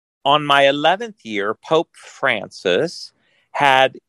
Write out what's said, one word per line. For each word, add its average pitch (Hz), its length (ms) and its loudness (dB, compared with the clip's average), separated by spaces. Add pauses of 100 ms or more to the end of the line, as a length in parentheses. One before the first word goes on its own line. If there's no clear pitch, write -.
(240)
on 147 200 2
my 139 240 4
eleventh 175 560 -2
year, 107 300 -4
Pope - 400 -4
Francis 107 1160 -4 (400)
had 131 440 2 (120)